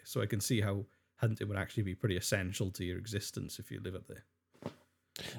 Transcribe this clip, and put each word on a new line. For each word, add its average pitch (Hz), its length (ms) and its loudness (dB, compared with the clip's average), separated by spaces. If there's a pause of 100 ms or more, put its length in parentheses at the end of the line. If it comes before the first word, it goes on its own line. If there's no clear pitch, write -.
So - 160 0
I 107 40 4
can 104 140 2
see 110 220 4
how 98 240 2 (320)
hunting 110 320 2
would 101 80 0
actually 98 260 0
be 95 100 0
pretty 98 240 2
essential 95 540 2
to 92 140 -4
your 90 120 -2
existence - 600 -4
if - 100 -10
you 98 120 -6
live 92 140 -6
up - 120 -10
there. - 160 -12 (1160)